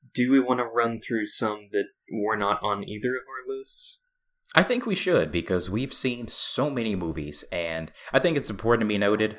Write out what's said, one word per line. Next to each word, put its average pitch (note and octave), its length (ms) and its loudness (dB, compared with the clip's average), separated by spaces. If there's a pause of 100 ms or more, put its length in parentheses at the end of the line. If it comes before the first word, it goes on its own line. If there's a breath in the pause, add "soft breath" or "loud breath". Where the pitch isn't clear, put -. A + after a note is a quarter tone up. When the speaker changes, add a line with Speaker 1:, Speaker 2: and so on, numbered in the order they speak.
(140)
Speaker 1:
do B2 160 4
we C3+ 80 8
wanna B2 280 2
run A#2 340 0
through A2 260 -2
some G#2 460 -2
that G2+ 140 2 (260)
were G#2+ 240 0
not G#2 260 0
on G2+ 240 -2
either A2 300 -4
of B2 100 -8
our B2+ 300 -14
lists? - 440 -10 (540)
Speaker 2:
I E3 80 6
think B3 220 0
we G#3+ 100 0
should, G#2+ 380 2
because F2 380 0
we've B2 220 -4
seen A#2+ 360 -2
so - 400 -2
many A#2 260 -2
movies, D#2 560 -4
and E2 400 -4 (220 loud breath)
I C3+ 60 8
think E3 180 2
it's C3+ 140 -2
important A2+ 320 2
to G#2+ 100 2
be G#2 60 2
noted, G#2 400 2